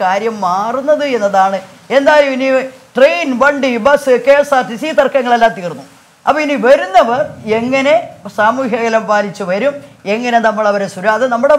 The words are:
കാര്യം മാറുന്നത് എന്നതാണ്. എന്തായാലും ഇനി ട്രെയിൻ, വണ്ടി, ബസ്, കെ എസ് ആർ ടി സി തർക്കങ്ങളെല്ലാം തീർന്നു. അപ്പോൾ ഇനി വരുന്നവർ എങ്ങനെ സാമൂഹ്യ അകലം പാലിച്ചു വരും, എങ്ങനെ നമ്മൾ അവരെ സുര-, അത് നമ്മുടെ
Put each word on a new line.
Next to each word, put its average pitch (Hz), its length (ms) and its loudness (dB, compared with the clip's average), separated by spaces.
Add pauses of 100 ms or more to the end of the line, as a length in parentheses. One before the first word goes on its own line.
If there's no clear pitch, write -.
കാര്യം 202 340 -2 (100)
മാറുന്നത് 247 600 -2 (100)
എന്നതാണ്. 196 440 0 (380)
എന്തായാലും 285 380 4
ഇനി 262 140 -2 (480)
ട്രെയിൻ, 311 340 2 (100)
വണ്ടി, 277 300 0 (160)
ബസ്, 277 260 2 (140)
കെ 277 140 6
എസ് 285 160 0
ആർ 247 120 2
ടി 226 120 -10
സി 311 180 -4
തർക്കങ്ങളെല്ലാം 240 580 2
തീർന്നു. 165 280 -12 (420)
അപ്പോൾ 294 180 0
ഇനി 285 120 -2 (100)
വരുന്നവർ 302 560 2 (360)
എങ്ങനെ 262 360 0 (420)
സാമൂഹ്യ 233 460 0
അകലം 226 280 0
പാലിച്ചു 202 400 -2
വരും, 233 220 -2 (420)
എങ്ങനെ 240 320 0
നമ്മൾ 214 260 0
അവരെ 196 200 -4
സുര-, 202 240 -2
അത് 240 160 0
നമ്മുടെ 277 260 2